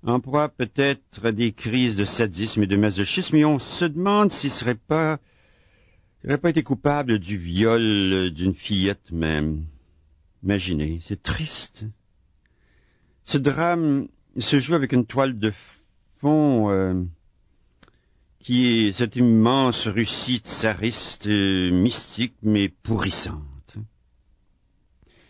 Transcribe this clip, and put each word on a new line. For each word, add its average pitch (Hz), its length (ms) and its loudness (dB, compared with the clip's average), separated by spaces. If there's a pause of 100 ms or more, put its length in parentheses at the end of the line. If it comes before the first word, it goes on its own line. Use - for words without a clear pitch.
En 120 200 0
proie 143 260 0
peut-être 135 760 -4
à 113 80 2
des 113 180 0
crises 117 460 0
de 101 80 0
sadisme 107 580 -2
et 98 40 0
de 98 100 2
masochisme, 104 580 0
et 151 80 6
on 151 160 2
se - 240 -6
demande 196 480 2
s'il - 180 -4
serait 120 260 -4
pas, 156 440 -2 (1040)
il - 40 -8
n'aurait 139 120 0
pas 170 120 0
été 151 120 2
coupable 135 560 0
du 95 160 -6
viol 95 960 2
d'une 87 240 -2
fillette 98 560 -2
même. 78 540 -2 (760)
Imaginez, 87 560 -2
c'est - 240 -10
triste. - 600 -8 (1400)
Ce - 140 -4
drame 147 720 0 (280)
se 131 220 2
joue 131 140 -2
avec 143 180 0
une 123 140 2
toile 131 340 -2
de 104 140 0 (680)
fond, 143 500 2
euh, 92 320 0 (1400)
qui 123 280 2
est 113 240 4
cette 113 240 -4
immense 120 720 4
Russie 113 560 -4
tsariste, - 840 -4
euh, 95 440 2
mystique 113 720 -2
mais 104 240 2
pourrissante. 78 1120 -8 (1500)